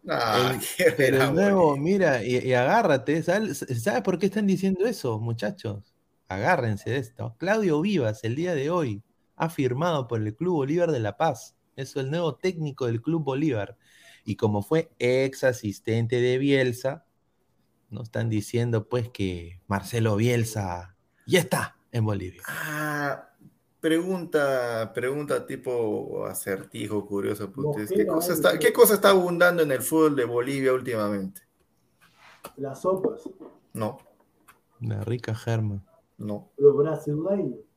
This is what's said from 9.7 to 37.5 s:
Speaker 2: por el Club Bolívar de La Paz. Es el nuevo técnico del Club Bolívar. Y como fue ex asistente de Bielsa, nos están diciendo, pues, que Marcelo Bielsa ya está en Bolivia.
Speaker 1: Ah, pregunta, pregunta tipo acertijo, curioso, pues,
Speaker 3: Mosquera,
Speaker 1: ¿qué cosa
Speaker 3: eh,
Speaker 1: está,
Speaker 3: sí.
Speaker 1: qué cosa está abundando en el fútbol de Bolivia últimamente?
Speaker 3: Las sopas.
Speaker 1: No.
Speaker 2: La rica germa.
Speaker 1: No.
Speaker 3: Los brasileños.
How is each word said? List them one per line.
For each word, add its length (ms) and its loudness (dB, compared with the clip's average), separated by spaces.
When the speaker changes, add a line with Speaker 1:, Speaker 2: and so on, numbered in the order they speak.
Speaker 2:
por 120 -2
el 140 -4
Club 200 -2
Bolívar 380 0
de 80 0
La 160 -4
Paz. 400 -2
Es 200 -12
el 140 -4
nuevo 260 -2
técnico 500 -4
del 160 -2
Club 220 -2
Bolívar. 520 -2
Y 120 -4
como 260 0
fue 360 0
ex 460 0
asistente 760 0
de 180 2
Bielsa, 680 0
nos 140 -12
están 260 -4
diciendo, 580 0
pues, 200 -2
que 580 -6
Marcelo 500 0
Bielsa 800 -2
ya 140 4
está 360 -4
en 160 0
Bolivia. 420 -6
Speaker 1:
Ah, 800 -6
pregunta, 1120 0
pregunta 520 -2
tipo 800 -4
acertijo, 800 -6
curioso, 480 -4
pues, 140 -6
Speaker 3:
Mosquera, 280 -4
Speaker 1:
¿qué 120 4
cosa 260 -2
Speaker 3:
eh, 40 2
Speaker 1:
está, 160 4
Speaker 3:
sí. 60 -2
Speaker 1:
qué 140 4
cosa 220 8
está 160 6
abundando 520 4
en 100 2
el 100 0
fútbol 340 4
de 80 2
Bolivia 480 0
últimamente? 680 -2
Speaker 3:
Las 260 -10
sopas. 460 -2
Speaker 1:
No. 240 -6
Speaker 2:
La 240 -6
rica 300 -4
germa. 500 -4
Speaker 1:
No. 420 -10
Speaker 3:
Los 180 8
brasileños. 840 -2